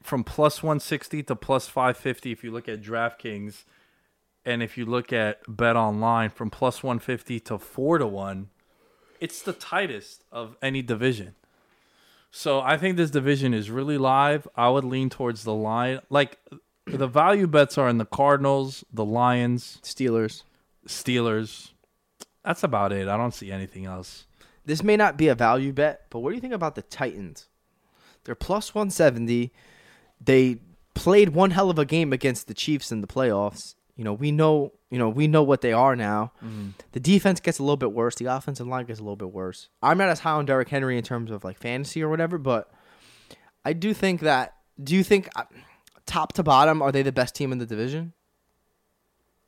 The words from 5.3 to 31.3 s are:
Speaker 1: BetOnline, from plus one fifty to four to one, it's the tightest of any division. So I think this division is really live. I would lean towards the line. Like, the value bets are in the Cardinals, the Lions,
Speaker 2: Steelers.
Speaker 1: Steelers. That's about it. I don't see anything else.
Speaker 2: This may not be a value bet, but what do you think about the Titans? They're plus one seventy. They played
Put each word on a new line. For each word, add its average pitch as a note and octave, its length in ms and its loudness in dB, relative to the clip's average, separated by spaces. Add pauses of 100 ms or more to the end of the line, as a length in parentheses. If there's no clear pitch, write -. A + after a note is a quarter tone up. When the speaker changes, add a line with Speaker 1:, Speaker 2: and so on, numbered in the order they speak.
Speaker 1:
BetOnline, A2+ 840 2
from A2 180 -8
plus - 320 -2
one B2 160 -4
fifty A#2+ 420 -8
to - 180 -10
four D3 380 -2
to C#3+ 100 0
one, G2 440 -8 (680)
it's - 200 -12
the F#3+ 140 -8
tightest E3 760 -8
of A#2 300 -14
any C3+ 220 -4
division. A#2 520 -4 (960)
So C#3 300 -2
I C3+ 160 2
think F3+ 220 0
this E3 120 2
division C3+ 440 2
is G#2+ 160 -4
really C#3 260 -4
live. C#3 580 2
I A#2+ 140 4
would C3+ 160 2
lean C3 240 -2
towards A#2 360 -6
the A2 100 -4
line. A#2 460 -2 (100)
Like, C#3 280 2 (460)
the C3+ 220 -4
value F3 400 4
bets D3 320 4
are C3 100 4
in A#2+ 80 4
the A2+ 80 0
Cardinals, C#3 880 0
the A2 120 -4
Lions, B2 800 0
Speaker 2:
Steelers. A2+ 600 -2 (440)
Speaker 1:
Steelers. A2+ 840 -4 (720)
That's - 180 -4
about G2+ 300 0
it. G2 160 -4
I G2+ 80 -2
don't A#2 160 -4
see G2 180 -14
anything F#2+ 360 -10
else. F#2 400 -14 (400)
Speaker 2:
This D#3 160 -4
may G#3 160 4
not F#3+ 180 2
be D#3 120 4
a C3+ 60 6
value B2 380 2
bet, C#3+ 380 0
but A#2 80 -10
what B2 120 -4
do G3+ 40 -6
you B3 80 -10
think B3+ 100 -10
about E3+ 220 -4
the G#2 80 -10
Titans? F#2+ 680 -10 (760)
They're B2 100 -10
plus - 400 -6
one G#3+ 140 -2
seventy. A#2+ 640 2 (640)
They C3 380 4 (380)
played G3 360 6